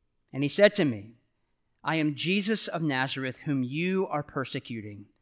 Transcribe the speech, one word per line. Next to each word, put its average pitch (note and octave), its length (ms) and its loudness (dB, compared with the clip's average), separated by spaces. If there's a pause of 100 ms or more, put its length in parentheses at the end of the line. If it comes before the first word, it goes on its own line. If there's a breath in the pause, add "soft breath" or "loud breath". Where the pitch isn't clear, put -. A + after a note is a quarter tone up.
(320)
And C3+ 120 -4
he C#3+ 60 2
said G3+ 260 6
to F3+ 100 4
me, A2 300 -4 (680)
"I D#3 140 0
am D3+ 180 0
Jesus F#3+ 540 0
of E3 120 -4
Nazareth, C3 580 -2
whom C#3 260 0
you F3+ 420 0
are D3 160 -4
persecuting." A2 840 -8 (140)